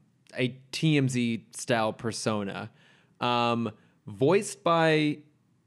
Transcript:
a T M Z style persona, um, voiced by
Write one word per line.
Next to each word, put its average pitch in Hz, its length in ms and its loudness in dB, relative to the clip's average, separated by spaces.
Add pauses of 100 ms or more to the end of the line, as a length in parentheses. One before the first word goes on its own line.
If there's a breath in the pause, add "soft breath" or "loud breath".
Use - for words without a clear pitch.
(360)
a 127 120 0 (240)
T 156 240 2
M 135 120 2
Z 120 440 -2
style 110 400 0
persona, 104 800 -6 (500 soft breath)
um, 120 500 0 (360 soft breath)
voiced 139 560 0
by 160 560 2 (480)